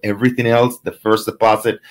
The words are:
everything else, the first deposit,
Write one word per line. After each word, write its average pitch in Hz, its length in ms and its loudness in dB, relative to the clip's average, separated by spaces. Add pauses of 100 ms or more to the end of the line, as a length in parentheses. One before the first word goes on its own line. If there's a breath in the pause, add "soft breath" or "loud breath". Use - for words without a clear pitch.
everything 120 420 -2
else, 120 340 2
the - 120 -8
first 110 320 0
deposit, 110 560 0 (100)